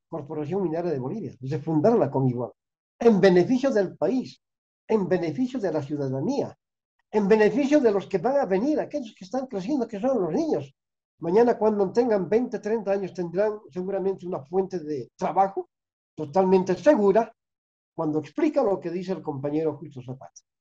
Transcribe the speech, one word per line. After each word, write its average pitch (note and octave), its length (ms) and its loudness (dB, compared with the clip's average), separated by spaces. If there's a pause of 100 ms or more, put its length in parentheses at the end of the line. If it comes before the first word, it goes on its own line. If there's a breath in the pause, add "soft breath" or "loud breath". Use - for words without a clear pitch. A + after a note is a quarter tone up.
Corporación D3+ 560 -6
Minera E3+ 280 -2
de C#3+ 80 -2
Bolivia, C#3 420 -8
de C3 180 -6
fundar E3 400 2
la C3+ 120 2
comibol, B2 420 -2 (460)
en A#3 200 6
beneficio F#3+ 520 4
del G3+ 260 0
país, A3 420 -2 (480)
en G#3 220 0
beneficio F3+ 500 -2
de F#3+ 140 -2
la D3+ 100 -2
ciudadanía, C#3+ 720 -4 (560)
en G#3 160 2
beneficio A#3 540 4
de A#3 100 4
los G3 160 0
que F#3+ 120 -2
van B3 200 0
a C4 60 0
venir, A3 340 0
aquellos A3+ 400 -6
que F#3+ 60 -18
están B3+ 220 -8
creciendo, A#3 420 -6
que G3+ 100 -10
son A#3+ 220 -2
los E3 100 -2
niños. G#3+ 400 -2 (500)
Mañana G#3+ 360 4
cuando G3+ 340 0
tengan G#3+ 380 0
veinte, A3 300 0
treinta G#3 340 -2
años F#3+ 220 -4
tendrán G3 460 -2 (100)
seguramente F#3 560 -4
una E3+ 180 -8
fuente F#3 340 -4
de D3 380 -8
trabajo F#3+ 540 -2 (440)
totalmente F#3 600 2
segura G#3+ 600 4 (600)
cuando D#3 220 -2
explica D4+ 440 -2
lo G3 160 0
que F3 120 -8
dice F#3 220 -6
el D#3+ 100 -8
compañero D3 560 -4
Justo C#3 240 -16
Zapata. B2 400 -18 (180)